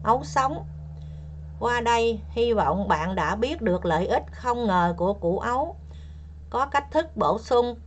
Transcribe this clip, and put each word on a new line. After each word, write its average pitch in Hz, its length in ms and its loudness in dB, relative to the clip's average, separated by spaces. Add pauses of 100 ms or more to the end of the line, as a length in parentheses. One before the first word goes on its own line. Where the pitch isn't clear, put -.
ấu 247 200 2
sống. 262 400 0 (960)
Qua 240 200 2
đây, 233 400 4 (100)
hy 233 220 2
vọng 185 360 2
bạn 170 260 2
đã 180 220 0
biết 277 260 -2
được 180 220 2
lợi 170 220 2
ích 302 160 2 (100)
không 240 340 -2
ngờ 175 300 4
của 180 160 0
củ 175 260 0
ấu. 269 380 -2 (760)
Có 254 160 0
cách 285 240 0
thức 330 260 0
bổ 175 220 2
sung 240 360 2 (120)